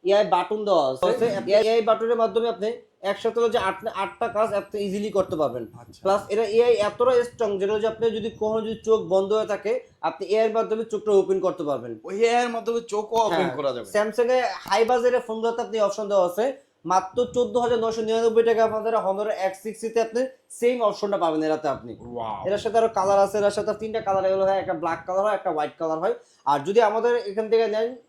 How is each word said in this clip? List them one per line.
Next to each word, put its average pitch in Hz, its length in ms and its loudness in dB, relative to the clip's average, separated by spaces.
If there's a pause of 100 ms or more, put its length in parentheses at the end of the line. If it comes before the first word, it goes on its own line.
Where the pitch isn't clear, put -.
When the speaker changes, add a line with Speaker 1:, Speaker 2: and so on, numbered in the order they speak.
(120)
Speaker 1:
এআই 202 140 4
বাটন 190 400 0
দেওয়া 160 260 2
আছে, 131 140 -2
Speaker 2:
ওকে। 214 300 0
Speaker 1:
আপনি 190 180 -4
এআই 220 280 4
বাটনের 226 340 0
মাধ্যমে 226 340 0
আপনি 208 220 -4 (300)
একসাথে 220 380 -2
হলো 233 100 2
যে 220 80 0
আট-, 190 380 -2
আটটা 196 320 -4
কাজ 208 260 0
আপনি 202 280 -6
ইজিলি 202 280 -4
করতে 185 260 0
পারবেন। 123 320 -2 (120)
Speaker 2:
আচ্ছা। - 220 -20
Speaker 1:
প্লাস 196 280 0
এটা 208 140 0
এআই 226 300 4
এতটা 240 500 2
স্ট্রং, 208 360 -4
যেটা 196 140 0
হচ্ছে 214 140 0
আপনি 220 240 0
যদি 220 180 -4
কখনো 214 320 -2
যদি 220 220 -6
চোখ 220 180 2
বন্ধ 190 320 2
হয়ে 214 120 0
থাকে, 208 340 -4 (220)
আপনি 165 260 -6
এআই 220 180 4
এর 214 80 0
মাধ্যমে 220 320 -2
চোখটা 214 260 -4
ওপেন 190 280 4
করতে 175 240 -2
পারবেন। 120 400 -6
Speaker 2:
ওই 196 220 0
এআই 240 180 4
এর 247 60 -2
মাধ্যমে 233 320 -4
চোখও 214 440 0
ওপেন 175 140 0
Speaker 1:
হ্যাঁ, 165 160 -2
Speaker 2:
করা 139 180 -2
যাবে। 110 180 -8
Speaker 1:
Samsung 220 400 2
এ 254 100 4 (120)
হাই 208 320 0
বাজেটের 247 360 2
ফোনগুলোতে 233 400 -4
আপনি 214 180 -4
অপশন 202 300 -2
দেওয়া 196 160 4
আছে, 220 420 -4 (180)
মাত্র 185 480 0
চোদ্দ 240 240 0
হাজার 240 220 2
নয়শো 226 220 -2
নিরানব্বই 226 420 2
টাকা 226 200 4
আপনারা 220 460 0
Honor 196 180 -2
এক্স 190 340 -4
সিক্সটিতে 220 400 -4
আপনি 226 240 0 (240)
সেম 240 320 0
অপশনটা 202 360 0
পাবেন 160 260 0
এরাতে 156 240 -2
আপনি। 120 320 -6
Speaker 2:
ওয়াও। 113 480 -8
Speaker 1:
এটার 202 100 0
সাথে 214 200 0
আরো 226 100 4
কালার 196 320 2
আছে, 202 180 2
এটার 202 140 2
সাথে 208 220 -2
তিনটা 220 280 -4
কালার 190 240 0
এগুলো 190 200 2
হয়, 190 120 2
একটা 180 160 -2
ব্ল্যাক 165 320 -4
কালার 190 180 0
হয়, 208 100 2
একটা 190 180 -2
হোয়াইট 151 280 -2
কালার 160 200 -2
হয়। 208 140 0 (320)
আর 139 140 2
যদি 202 220 2
আমাদের 220 340 2
এখান 214 340 -4
থেকে 226 180 4
নেন 226 280 -2 (140)